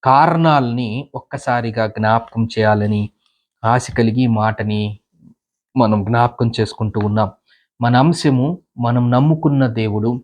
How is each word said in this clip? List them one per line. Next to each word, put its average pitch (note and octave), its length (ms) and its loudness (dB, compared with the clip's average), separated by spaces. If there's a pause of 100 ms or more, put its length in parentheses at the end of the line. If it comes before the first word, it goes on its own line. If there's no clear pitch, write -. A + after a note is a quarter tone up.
కారణాలని C#3 840 2 (260)
ఒక్కసారిగా A#2 720 -4
జ్ఞాపకం A2 580 -2
చేయాలని G#2+ 580 0 (600)
ఆశ A#2+ 280 0
కలిగి A#2 340 0
ఈ A#2 80 2
మాటని G#2+ 500 -2 (920)
మనం A2 300 2
జ్ఞాపకం A#2+ 460 0
చేసుకుంటూ A2 500 -4
ఉన్నాం. G#2 300 0 (500)
మన A#2+ 160 2
అంశము C#3 520 2 (300)
మనం A#2+ 320 0
నమ్ముకున్న D3 520 2 (100)
దేవుడు A2 400 -2 (120)